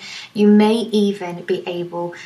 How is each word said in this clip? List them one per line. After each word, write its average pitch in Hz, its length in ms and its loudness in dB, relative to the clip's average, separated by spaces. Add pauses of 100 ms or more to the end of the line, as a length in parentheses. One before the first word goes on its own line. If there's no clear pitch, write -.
(340)
You 208 140 4
may 214 280 6
even 196 680 -2
be 180 240 -6
able 175 480 -8 (100)